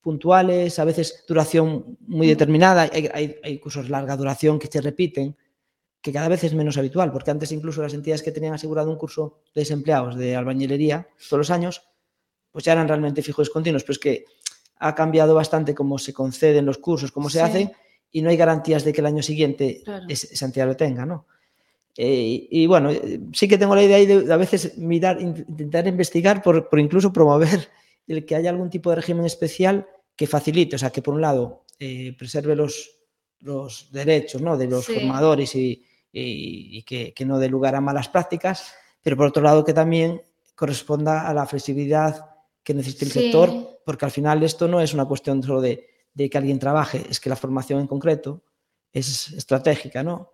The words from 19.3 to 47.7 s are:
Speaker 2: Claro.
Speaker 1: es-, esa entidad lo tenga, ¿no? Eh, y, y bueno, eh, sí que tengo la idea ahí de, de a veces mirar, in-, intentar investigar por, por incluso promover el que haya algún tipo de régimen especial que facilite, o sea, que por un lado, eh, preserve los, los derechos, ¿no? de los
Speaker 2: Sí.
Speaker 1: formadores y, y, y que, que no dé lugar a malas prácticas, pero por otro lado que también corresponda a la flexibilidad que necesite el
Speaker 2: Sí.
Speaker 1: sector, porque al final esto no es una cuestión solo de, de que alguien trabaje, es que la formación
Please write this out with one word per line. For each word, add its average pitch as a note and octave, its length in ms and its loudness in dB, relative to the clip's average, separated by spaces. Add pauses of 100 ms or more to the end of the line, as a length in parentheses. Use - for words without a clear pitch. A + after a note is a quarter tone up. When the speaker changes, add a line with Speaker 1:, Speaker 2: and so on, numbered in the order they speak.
Speaker 2:
Claro. G3 200 -14
Speaker 1:
es-, D3+ 260 -8
esa C#3+ 120 -6
entidad C3 220 -2
lo C3 100 -2
tenga, C3 300 -2
¿no? E3 200 -10 (680)
Eh, B2 540 -2
y, E3 120 2
y D#3+ 40 4
bueno, D#3 240 4
eh, - 300 -4 (120)
sí - 160 0
que G3+ 80 6
tengo G3 180 4
la G3 80 6
idea G3+ 140 8
ahí G3+ 80 10
de, G3 180 6
de D#3+ 120 2
a - 20 4
veces F3+ 400 0
mirar, E3+ 420 0
in-, E3 300 -6
intentar D3+ 380 -4
investigar F#3 560 2
por, D#3+ 260 4
por D3+ 100 4
incluso F3 320 4
promover D#3+ 600 4 (360)
el D#3 200 -6
que D#3 100 -4
haya E3+ 140 0
algún F3+ 180 -4
tipo F3 220 -4
de E3 60 2
régimen E3+ 280 -2
especial F#3 640 0 (280)
que D3+ 120 -2
facilite, D#3 500 0
o - 20 -4
sea, B2+ 120 -2
que - 100 -8
por C#3+ 140 -4
un D#3 80 0
lado, B2+ 420 -2 (140)
eh, B2+ 400 -12
preserve D3 360 -4
los, D3 360 -4 (500)
los C3+ 500 -12
derechos, C#3+ 520 0
¿no? E3 160 -2
de C3 80 0
los B2 180 -2
Speaker 2:
Sí. A#3 80 -6
Speaker 1:
formadores C3+ 600 2
y, B2+ 280 -2 (300)
y, F#2 640 -10
y A2+ 40 -18
que, A#2+ 320 -12
que C3+ 100 -8
no C3+ 140 0
dé C3 100 2
lugar C3 280 0
a C#3 40 -2
malas C#3 300 -4
prácticas, F3+ 640 -4 (280)
pero C#3 140 0
por C#3+ 120 4
otro C#3+ 140 2
lado D3+ 220 6
que D#3+ 80 0
también E3 480 2 (340)
corresponda D3+ 720 -2
a E3 60 -2
la D3 140 -2
flexibilidad D3 800 -2 (360)
que D3+ 120 -4
necesite C3+ 320 -6
el C#3 40 -6
Speaker 2:
Sí. C3 120 -2
Speaker 1:
sector, A#3 640 2
porque D3 180 -6
al C#3 60 -4
final D3+ 320 0
esto D#3+ 260 0
no F3 140 2
es D3+ 100 -2
una C#3+ 140 -2
cuestión C#3 360 -4
solo C3 200 -2
de, A#2+ 260 -4 (260)
de C#3 140 -2
que C#3+ 80 -4
alguien C#3 220 -2
trabaje, C#3 500 -2
es C3+ 120 -6
que C3 100 -6
la C3 60 -4
formación C3+ 440 -4